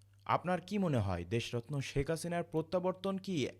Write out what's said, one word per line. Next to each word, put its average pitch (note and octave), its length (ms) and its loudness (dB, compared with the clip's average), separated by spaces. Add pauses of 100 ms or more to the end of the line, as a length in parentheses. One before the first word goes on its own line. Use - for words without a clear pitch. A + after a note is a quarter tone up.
(260)
আপনার E3 360 2
কি G#3 160 -4
মনে D#3+ 220 4
হয়, F2+ 260 0
দেশরত্ন A#2+ 560 -2
শেখ C#3 280 -2
হাসিনার E3+ 340 -2
প্রত্যাবর্তন F3+ 720 0
কি F3+ 300 0 (120)